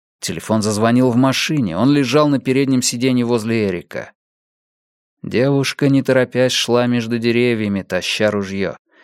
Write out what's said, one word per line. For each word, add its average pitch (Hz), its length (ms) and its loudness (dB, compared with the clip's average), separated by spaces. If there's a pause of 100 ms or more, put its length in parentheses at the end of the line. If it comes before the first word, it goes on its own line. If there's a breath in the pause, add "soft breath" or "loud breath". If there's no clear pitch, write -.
(200)
Телефон 104 420 -4
зазвонил 117 480 2
в 113 60 0
машине, 131 600 0
он 120 160 2
лежал 143 360 2
на 143 100 2
переднем 131 460 0
сиденье 123 420 0
возле 113 420 0
Эрика. - 440 -8 (1120)
Девушка, 135 680 0
не 135 140 2
торопясь, 127 480 0
шла 120 340 0
между 120 320 -2
деревьями, 113 640 0
таща 92 480 -2
ружье. 98 480 -4 (260 loud breath)